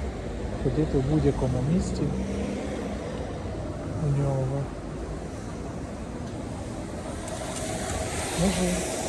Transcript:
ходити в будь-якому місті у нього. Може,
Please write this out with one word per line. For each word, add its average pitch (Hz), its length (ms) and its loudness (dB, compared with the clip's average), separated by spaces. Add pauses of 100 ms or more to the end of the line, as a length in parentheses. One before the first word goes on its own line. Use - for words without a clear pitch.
(640)
ходити 143 340 4
в 135 120 4
будь-якому 135 520 4 (120)
місті - 280 2 (2000)
у 143 160 4
нього. 135 420 2 (3750)
Може, 180 320 4 (360)